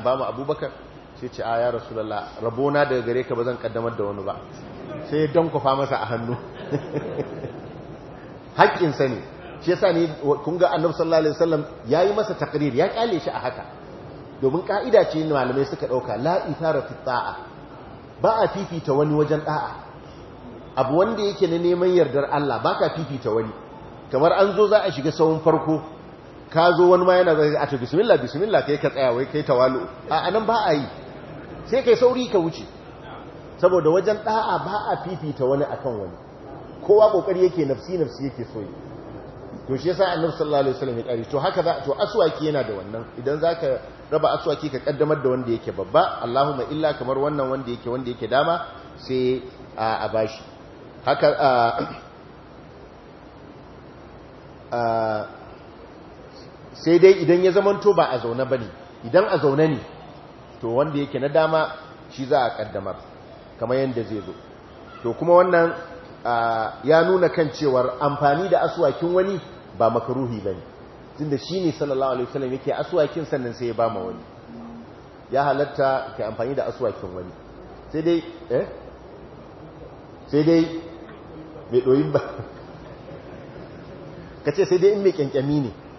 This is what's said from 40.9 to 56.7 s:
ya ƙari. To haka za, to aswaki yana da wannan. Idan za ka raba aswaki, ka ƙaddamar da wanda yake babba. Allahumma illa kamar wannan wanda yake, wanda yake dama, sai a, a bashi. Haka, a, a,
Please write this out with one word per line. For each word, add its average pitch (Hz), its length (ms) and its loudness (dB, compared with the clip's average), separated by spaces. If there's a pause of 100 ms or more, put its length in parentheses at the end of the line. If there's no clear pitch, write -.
ya 117 60 -4
ƙari. 117 280 -4
To 143 80 0
haka 175 240 0
za, 165 100 2 (120)
to 139 120 0
aswaki 175 540 0
yana 143 160 0
da 107 100 -6
wannan. 104 260 -10 (140)
Idan 139 240 -2
za 170 140 2
ka 135 240 -2 (320)
raba 156 260 2
aswaki, 151 320 -2
ka 131 80 -4
ƙaddamar 147 460 0
da 131 60 4
wanda 127 200 0
yake 113 240 -2
babba. 104 480 2
Allahumma 127 480 0
illa 151 240 0
kamar 131 240 -4
wannan 143 320 -2
wanda 131 220 -4
yake, 120 180 -10
wanda 123 220 -4
yake 117 180 -8
dama, 151 380 2 (300)
sai 127 440 0 (340)
a, 110 300 -2
a 104 80 -4
bashi. 110 300 -2 (640)
Haka, 147 220 4
a, 147 220 4 (3250)
a, 120 100 0 (1900)